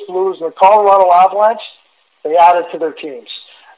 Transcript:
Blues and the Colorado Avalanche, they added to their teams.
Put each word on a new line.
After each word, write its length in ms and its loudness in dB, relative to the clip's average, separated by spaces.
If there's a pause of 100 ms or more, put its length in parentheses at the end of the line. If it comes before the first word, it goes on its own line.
Blues 340 -6
and 100 -8
the 40 -14
Colorado 580 2
Avalanche, 500 2 (600)
they 140 -4
added 340 2
to 80 -12
their 140 -6
teams. 480 -18 (380)